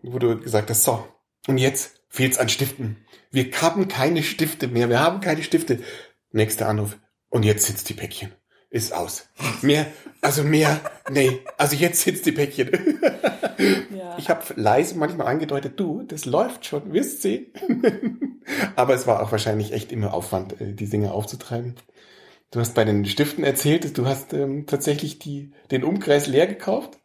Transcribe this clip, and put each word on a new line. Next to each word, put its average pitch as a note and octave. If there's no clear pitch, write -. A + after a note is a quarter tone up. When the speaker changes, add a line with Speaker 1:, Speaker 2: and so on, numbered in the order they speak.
Speaker 1:
wo B2
du A#2
gesagt G#2+
hast, A2
"So, A2+
und C3+
jetzt -
fehlt's B2+
an B2
Stiften. A#2
Wir C3
haben E3+
keine D3
Stifte -
mehr, A#2+
wir A#2+
haben E3+
keine D#3+
Stifte." C3+
Nächster G#2+
Anruf, G#2
"Und A2+
jetzt G#2
sind's -
die -
Päckchen. -
Ist A2
aus. -
Mehr, D3
also C#3
mehr, D3+
nee, C3
also D3
jetzt E3+
sind's -
die D#3
Päckchen." D3+
<laughs> D4
Speaker 2:
Ja. F3
Speaker 1:
Ich -
hab -
leise C3
manchmal D#3
angedeutet, C#3
"Du, E3+
das -
läuft F3+
schon, D3+
wirst -
sehen." G#3
<laughs> -
Aber C3
es B2+
war A2
auch G#2
wahrscheinlich G#2+
echt -
immer G#2+
Aufwand, F#2
äh, G2+
die G#2
Dinge G#2
aufzutreiben. A#2+
Du A#2+
hast A2+
bei A2+
den G#2
Stiften D3
erzählt, D3
du B2
hast, C3+
ähm, C#3+
tatsächlich D3
die, C#3+
den C3
Umkreis D3+
leer C#3+
gekauft? G3+